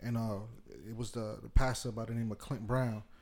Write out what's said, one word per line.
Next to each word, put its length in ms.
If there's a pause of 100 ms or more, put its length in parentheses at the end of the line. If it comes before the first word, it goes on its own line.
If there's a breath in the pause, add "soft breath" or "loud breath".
and, 160
uh, 220 (480)
it 80
was 160
the, 300
the 80
pastor 420
by 140
the 80
name 180
of 80
Clint 280
Brown. 360 (180 soft breath)